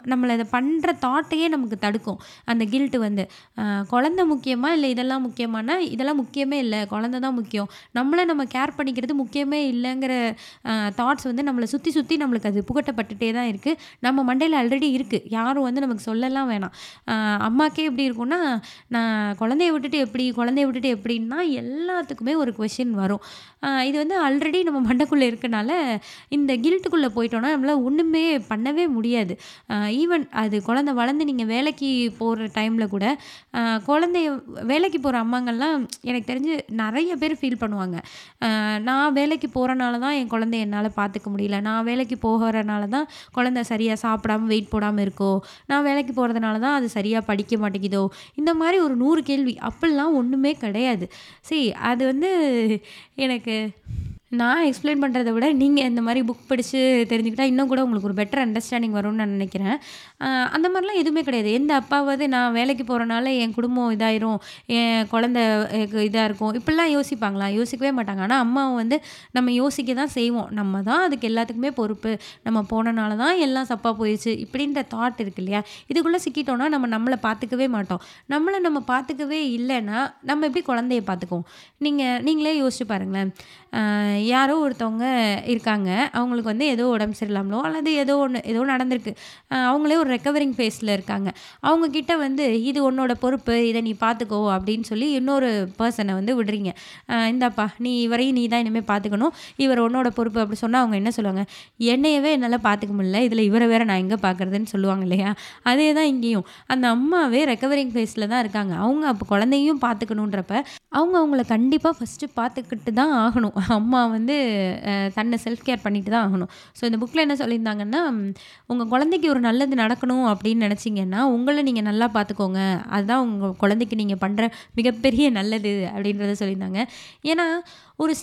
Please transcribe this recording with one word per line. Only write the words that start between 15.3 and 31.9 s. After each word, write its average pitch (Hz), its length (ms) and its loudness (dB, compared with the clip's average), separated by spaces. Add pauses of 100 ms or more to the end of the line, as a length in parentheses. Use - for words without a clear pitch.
வந்து 247 160 -2
நமக்கு 247 240 -4
சொல்லலாம் 262 460 -2
வேணாம். 202 220 -4 (380)
அ, 226 40 -2 (240)
அம்மாக்கே 285 460 0
எப்படி 269 260 0
இருக்கும்னா, 247 520 -2 (280)
"நான் 220 500 0
குழந்தைய 277 280 2
விட்டுட்டு 294 300 0
எப்படி, 247 340 0
குழந்தைய 247 340 2
விட்டுட்டு 254 300 0
எப்படின்னா", 226 420 -4 (120)
எல்லாத்துக்குமே 285 840 -4
ஒரு 262 220 0
கொஸ்டின் 220 320 -2
வரும். 202 320 0 (420)
அ, 262 220 0
இது 277 120 0
வந்து 311 300 0
already 302 360 2
நம்ம 262 300 2
மண்டைக்குள்ள 285 280 2
இருக்கனால, 233 760 0 (320)
இந்த 277 260 0
கில்ட்டுக்குள்ள 320 500 2 (100)
போயிட்டோம்னா, 233 400 0
நம்மளால 269 280 2
ஒண்ணுமே 320 540 2
பண்ணவே 262 500 -2
முடியாது. 226 520 0 (320)
அ, 214 40 -2
even 269 540 0
அது 208 320 0
குழந்தை 269 320 0
வளர்ந்து 269 320 0
நீங்க 254 180 -2
வேலைக்கு 254 760 0